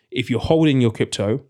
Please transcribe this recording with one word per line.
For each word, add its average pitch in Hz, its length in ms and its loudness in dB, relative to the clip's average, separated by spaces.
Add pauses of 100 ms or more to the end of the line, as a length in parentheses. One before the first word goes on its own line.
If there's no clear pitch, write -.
If - 200 -6
you're 113 100 -2
holding 160 400 2
your 117 120 2
crypto 113 580 -4